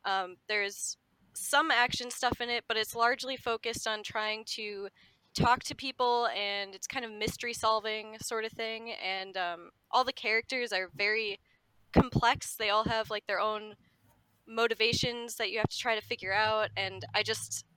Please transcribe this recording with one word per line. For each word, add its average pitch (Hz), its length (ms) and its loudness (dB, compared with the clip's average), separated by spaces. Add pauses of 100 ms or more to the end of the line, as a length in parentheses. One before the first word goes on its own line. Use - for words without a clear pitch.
Um, 190 320 -2 (100)
there's 202 500 -2 (360)
some 302 380 2
action 247 400 2
stuff 240 300 -2
in 240 80 -4
it, 240 180 -2
but 220 100 0
it's 220 180 -2
largely 247 420 2
focused 226 500 -2
on 214 160 -2
trying 214 420 -4
to 208 440 -6 (460)
talk 240 280 6
to 294 120 -6
people, 240 520 2
and 202 480 -2
it's - 120 -10
kind 247 180 -4
of 220 60 -10
mystery 226 420 -4
solving 220 680 0
sort 220 240 -4
of 220 80 -8
thing. 226 380 -6
And, 190 460 -4
um, 175 340 -4 (200)
all 254 140 6
the 262 80 -2
characters 233 600 0
are 185 220 0
very 208 440 0 (540)
complex. - 640 4
They 220 120 2
all 220 160 4
have, 220 240 0
like, 208 180 -6
their 196 140 0
own 214 340 -2 (720)
motivations 233 920 2
that 208 140 -2
you 220 80 -2
have 214 100 -2
to - 80 -8
try 226 180 0
to 214 100 -6
figure 190 280 -4
out, 214 440 2
and 190 280 -6 (100)
I 208 80 2
just - 420 -6 (120)